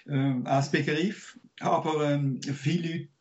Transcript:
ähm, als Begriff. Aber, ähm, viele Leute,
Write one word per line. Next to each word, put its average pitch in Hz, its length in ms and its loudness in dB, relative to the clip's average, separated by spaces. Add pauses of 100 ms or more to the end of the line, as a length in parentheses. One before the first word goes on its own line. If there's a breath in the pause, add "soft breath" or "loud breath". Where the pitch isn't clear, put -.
ähm, 135 380 0
als 139 240 2
Begriff. 156 680 -2 (200)
Aber, 156 520 2
ähm, 139 300 0
viele 160 500 -2
Leute, 147 180 -6 (120)